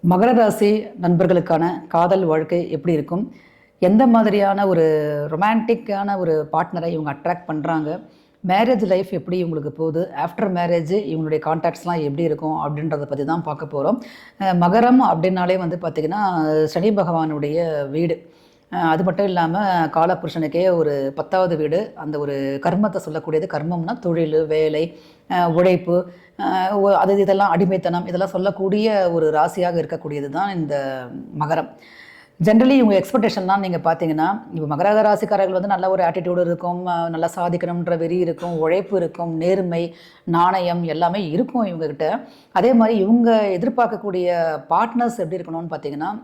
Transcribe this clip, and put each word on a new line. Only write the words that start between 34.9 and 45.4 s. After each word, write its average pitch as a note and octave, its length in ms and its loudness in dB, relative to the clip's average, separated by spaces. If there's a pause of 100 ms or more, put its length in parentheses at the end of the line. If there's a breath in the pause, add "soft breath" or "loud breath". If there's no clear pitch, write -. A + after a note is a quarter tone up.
ராசிக்காரர்கள் G3 540 2
வந்து F#3+ 140 -2
நல்ல F#3 200 0
ஒரு F#3+ 120 2
ஆட்டிடியூடு F3 400 0
இருக்கும், F3 440 -2
அஹ், E3+ 220 -2
நல்லா E3 200 -2
சாதிக்கணும்ன்ற F3 720 -2
வெறி E3 200 -2
இருக்கும், F3 400 -2
உழைப்பு F3+ 380 0
இருக்கும், E3+ 400 -4
நேர்மை, F3 440 0 (460 loud breath)
நாணயம் F3 580 2
எல்லாமே F3 440 0
இருக்கும் A3+ 380 -2
இவங்க E3 200 -6
கிட்ட. D3 200 -4 (480 loud breath)
அதே F#3+ 180 4
மாதிரி A3+ 260 4
இவங்க A3+ 320 4 (220)
எதிர்பார்க்கக்கூடிய G3 760 -2 (400)
பார்ட்னர்ஸ் A#3 500 0
எப்படி F3+ 200 -6
இருக்கணும்னு E3 340 -10